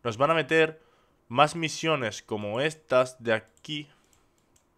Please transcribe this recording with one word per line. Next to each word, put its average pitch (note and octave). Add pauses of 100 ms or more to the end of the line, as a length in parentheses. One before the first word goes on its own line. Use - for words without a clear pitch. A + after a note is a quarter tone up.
Nos A2
van C#3+
a E3
meter D#3+ (480)
más D3
misiones D#3
como G#2
estas B2+
de A2+
aquí. D3 (880)